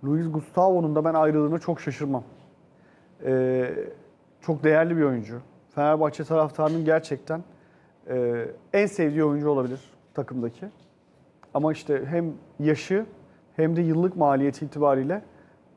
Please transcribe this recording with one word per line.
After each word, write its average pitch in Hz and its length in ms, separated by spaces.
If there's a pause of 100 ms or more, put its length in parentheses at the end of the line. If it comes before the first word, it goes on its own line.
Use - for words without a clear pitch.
Luis 156 280
Gustavo'nun 170 600
da 156 100
ben 160 100
ayrılığına 151 440
çok 165 220
şaşırmam. 139 440 (1000)
E, 127 400 (760)
çok 151 240
değerli 160 320
bir 160 60
oyuncu. 120 380 (340)
Fenerbahçe 151 500
taraftarının 156 600
gerçekten, 160 580 (680)
e, 120 360 (260)
en 202 140
sevdiği 160 380
oyuncu 147 240
olabilir 135 320 (340)
takımdaki. 127 520 (880)
Ama 151 180
işte 147 340
hem 170 260 (280)
yaşı 170 460 (500)
hem 160 200
de 170 40
yıllık 170 360
maliyeti 139 480
itibariyle 147 580 (540)